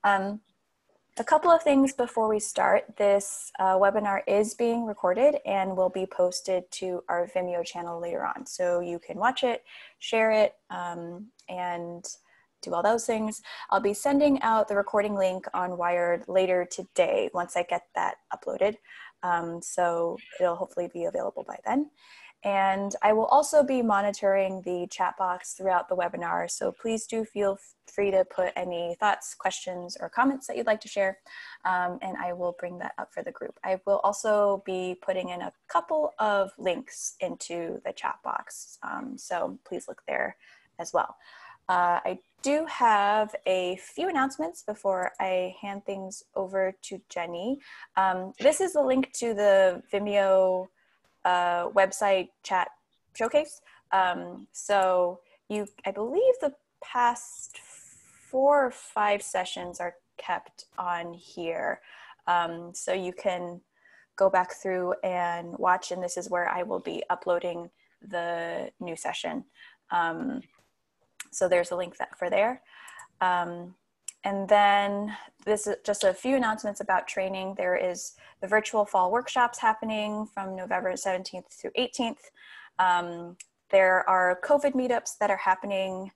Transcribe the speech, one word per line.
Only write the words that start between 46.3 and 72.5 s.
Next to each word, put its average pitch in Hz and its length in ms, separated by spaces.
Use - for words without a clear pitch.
over 190 480
to 190 260
Jenny. 175 520
Um, 185 440
this 294 200
is 370 120
the 294 100
link 262 300
to 233 200
the 196 480
Vimeo, 190 760
uh, 175 440
website 196 640
chat 185 260
showcase. 294 480
Um, 180 580
so 185 720
you, 208 200
I 196 60
believe 302 480
the 285 120
past - 760
four - 1080
or 240 60
five 208 500
sessions 180 560
are 175 160
kept - 460
on 175 360
here. - 680
Um, 170 480
so - 180
you 185 200
can 180 480
go 190 120
back 185 260
through 185 400
and 175 540
watch, 180 340
and 180 100
this 180 140
is 175 120
where 175 200
I 180 160
will 190 160
be - 280
uploading 175 600
the 170 760
new 170 160
session. - 480
Um, 165 500
so 185 140
there's 175 220
a 180 60
link 180 200
that, - 220
for 175 100
there. 214 320